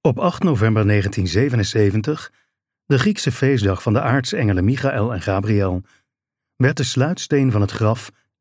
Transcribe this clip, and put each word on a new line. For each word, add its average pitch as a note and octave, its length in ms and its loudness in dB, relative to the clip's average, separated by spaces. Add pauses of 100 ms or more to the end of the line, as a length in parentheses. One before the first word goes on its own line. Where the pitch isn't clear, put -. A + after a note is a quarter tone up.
Op C3 180 2
acht - 240 -2
november A2 440 2
negentien G2+ 400 0
zevenenzeventig, A2 1040 0 (520)
de C3+ 140 2
Griekse C#3+ 340 0
feestdag G#2+ 500 0
van A#2 100 0
de B2 80 2
aartsengelen A#2 640 0
Michael B2 480 -2
en F#2 100 -8
Gabriel, G2 600 -2 (760)
werd C3+ 200 2
de D3 60 -4
sluitsteen C#3 680 0
van G#2 100 0
het G2+ 100 0
graf - 400 -2 (300)